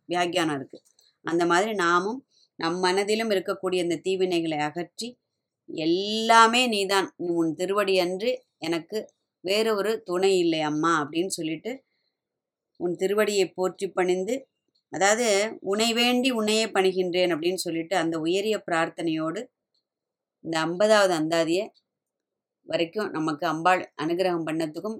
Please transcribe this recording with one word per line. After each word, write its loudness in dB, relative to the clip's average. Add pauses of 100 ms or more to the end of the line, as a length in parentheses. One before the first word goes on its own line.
வியாக்கியானம் 0
இருக்கு. -10 (400)
அந்த 0
மாதிரி 2
நாமும் 0 (300)
நம் -2
மனதிலும் 0
இருக்கக்கூடிய -2
அந்த -2
தீவினைகளை 0
அகற்றி, -6 (480)
"எல்லாமே 4
நீதான், 0
உன் -2
திருவடி 0
அன்று -2 (140)
எனக்கு -6 (260)
வேற 0
ஒரு -2
துணை 2
இல்லை 2
அம்மா" 0 (100)
அப்படின்னு -2
சொல்லிட்டு, -8 (920)
உன் -4
திருவடியை 0
போற்றி -4
பணிந்து, -2 (420)
அதாவது 2
"உனை 0
வேண்டி 2
உன்னையே 0
பணிகின்றேன்" 0
அப்படின்னு -2
சொல்லிட்டு -4
அந்த 0
உயரிய -2
பிரார்த்தனையோடு -2 (920)
இந்த -4
ஐம்பதாவது 4
அந்தாதியை 0 (1000)
வரைக்கும் -4
நமக்கு -4
அம்பாள் 0 (100)
அனுகிரகம் -2
பண்ணதுக்கும், -6